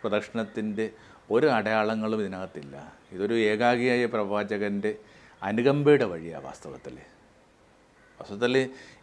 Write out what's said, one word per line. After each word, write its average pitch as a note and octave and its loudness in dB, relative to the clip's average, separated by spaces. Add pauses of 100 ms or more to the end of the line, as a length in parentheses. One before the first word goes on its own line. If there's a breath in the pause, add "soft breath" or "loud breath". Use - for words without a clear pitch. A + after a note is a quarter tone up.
പ്രദക്ഷിണത്തിൻ്റെ G#2+ -4 (480 loud breath)
ഒരു B2+ 6 (100)
അടയാളങ്ങളും A2 0
ഇതിനകത്തില്ല. F#2 -10 (380)
ഇതൊരു G#2 0 (140)
ഏകാഗിയായ A#2+ 2 (100)
പ്രവാചകൻ്റെ G#2 -2 (560 loud breath)
അനുകമ്പയുടെ C#3 4
വഴിയാണ് E2 -10
വാസ്തവത്തിൽ. C2+ -14 (1200)
വാസ്തവത്തിൽ A#2+ 0 (460 loud breath)